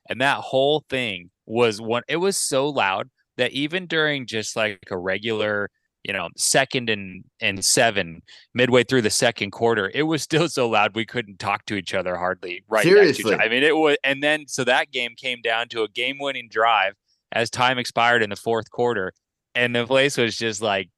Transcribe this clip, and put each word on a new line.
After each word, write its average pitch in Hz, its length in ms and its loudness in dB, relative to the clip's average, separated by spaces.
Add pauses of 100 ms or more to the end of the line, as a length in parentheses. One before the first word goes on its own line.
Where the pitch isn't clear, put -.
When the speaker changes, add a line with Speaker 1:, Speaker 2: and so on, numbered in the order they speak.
(100)
Speaker 1:
And 110 100 -6
that 135 200 2
whole 143 500 0
thing 101 400 -4 (160)
was 110 340 2
one, 117 280 -2
it 143 80 -2
was 185 200 0
so 139 320 0
loud 113 400 0 (300)
that 120 140 0
even 151 340 -6
during 151 400 -2
just, 107 300 -6
like, 107 240 -2 (100)
a 95 80 -6
regular, 104 720 -4 (320)
you 101 100 -8
know, 90 240 -4
second 131 540 0
and, 95 340 -6 (160)
and 98 240 -4
seven, 98 560 2 (340)
midway 123 300 4
through 131 180 2
the 107 80 2
second 110 420 0
quarter, 110 420 0
it 139 80 -2
was 156 200 -2
still 160 260 0
so 127 200 -2
loud 107 260 2
we 110 120 -4
couldn't 101 320 -8
talk 101 280 -4
to 113 100 -6
each 95 180 -8
other 90 220 -2
hardly 90 520 -6
right 107 160 2
next - 0 -
to 175 60 6
each 202 80 8 (180)
Speaker 2:
Seriously? 104 180 2
Speaker 1:
other. 85 80 0
I 113 60 2
mean, 123 140 2
it 156 140 4
was, 156 280 4
and 135 180 0
then, 151 260 0
so 131 160 -4
that 143 260 2
game 123 260 -4
came 123 260 -8
down 117 260 -2
to 117 160 -4
a 107 40 -6
game-winning 131 640 -6
drive 107 440 2 (380)
as 113 180 0
time 127 280 0
expired 120 440 2
in 104 80 -2
the 101 60 -8
fourth 113 340 -4
quarter, 113 420 -2 (420)
and 120 220 0
the 117 100 0
place 135 320 2
was 117 180 0
just, 110 240 -4
like, 98 380 -2